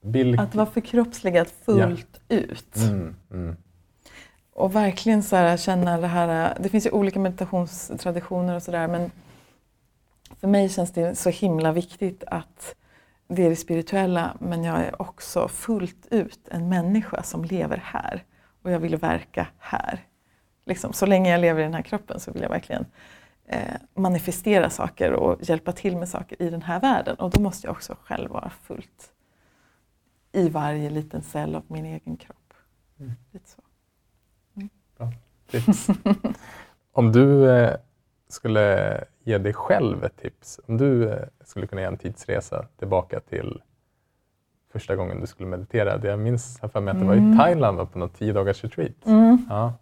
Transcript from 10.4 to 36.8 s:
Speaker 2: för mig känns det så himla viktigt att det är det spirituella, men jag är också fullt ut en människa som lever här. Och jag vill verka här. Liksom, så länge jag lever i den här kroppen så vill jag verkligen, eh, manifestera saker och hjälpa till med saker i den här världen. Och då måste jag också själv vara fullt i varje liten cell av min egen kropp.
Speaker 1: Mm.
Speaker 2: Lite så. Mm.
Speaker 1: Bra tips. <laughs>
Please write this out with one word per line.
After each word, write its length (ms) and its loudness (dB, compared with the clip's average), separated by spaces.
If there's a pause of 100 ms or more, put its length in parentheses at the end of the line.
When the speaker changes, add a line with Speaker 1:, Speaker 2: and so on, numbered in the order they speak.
Speaker 2:
för 80 -2
mig 200 4
känns 240 -4
det 260 -2
så 120 2
himla 420 0
viktigt 540 -6
att 480 -12 (540)
det 180 0
är 40 6
det 60 -2
spirituella, 840 -2
men 240 -4
jag 160 -2
är 220 -6
också 460 -4
fullt 640 -6
ut 400 -2
en 180 -4
människa 540 0
som 220 -8
lever 400 -2
här. 400 -8 (380)
Och 80 -6
jag 100 0
vill 160 -2
verka 500 -2 (120)
här. 420 -6 (640)
Liksom, 280 -6
så 140 0
länge 240 4
jag 100 4
lever 200 4
i 40 2
den 100 -4
här 80 -6
kroppen 380 -8
så 120 -14
vill 100 -6
jag 60 -4
verkligen, 380 -6 (600)
eh, 280 -6 (200)
manifestera 760 0
saker 420 -2
och 280 2
hjälpa 320 -2
till 240 -4
med 120 -8
saker 340 -10
i 80 -2
den 120 -8
här 180 -4
världen. 360 0
Och 140 -6
då 100 4
måste 260 -4
jag 60 -6
också 320 -12
själv 260 -10
vara 200 -10
fullt 640 -18 (1200)
i 160 2
varje 420 -4
liten 320 -8
cell 320 -8
av 120 -8
min 180 -12
egen 320 -12
kropp. 380 -20 (460)
Speaker 1:
Mm. 120 -12 (200)
Speaker 2:
Lite 180 -20
så. 120 -20 (920)
Mm. 120 -14 (300)
Speaker 1:
Bra 140 -8 (380)
tips. 360 2 (540)
<laughs> 520 -20